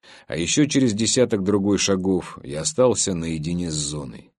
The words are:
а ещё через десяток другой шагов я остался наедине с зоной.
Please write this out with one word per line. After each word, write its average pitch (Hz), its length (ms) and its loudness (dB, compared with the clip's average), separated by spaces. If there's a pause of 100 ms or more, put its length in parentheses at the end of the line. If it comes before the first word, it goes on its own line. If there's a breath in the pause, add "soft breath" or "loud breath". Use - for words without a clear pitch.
(280 loud breath)
а - 100 -8
ещё 87 280 2
через 131 280 2
десяток 110 500 2
другой 101 340 2
шагов 92 640 0
я 71 200 -8
остался 110 520 2
наедине 82 560 -4
с 78 40 -4
зоной. 73 640 -8